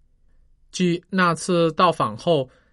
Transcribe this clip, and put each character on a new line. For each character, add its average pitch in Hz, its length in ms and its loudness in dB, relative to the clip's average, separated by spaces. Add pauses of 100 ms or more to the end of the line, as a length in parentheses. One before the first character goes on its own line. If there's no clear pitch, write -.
(720)
继 175 380 -2
那 180 240 0
次 165 400 0
到 175 180 4
访 113 240 -4
后， 147 340 0 (240)